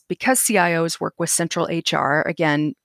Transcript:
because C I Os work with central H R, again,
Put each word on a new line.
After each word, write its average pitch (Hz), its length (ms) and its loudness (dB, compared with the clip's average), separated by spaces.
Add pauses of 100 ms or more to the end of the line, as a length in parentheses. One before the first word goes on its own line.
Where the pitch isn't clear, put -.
because 254 300 0
C - 180 0
I 175 200 2
Os 165 240 -2
work 165 180 -6
with 170 100 -2
central - 400 -2
H - 240 -4
R, 147 340 2
again, 151 480 0 (100)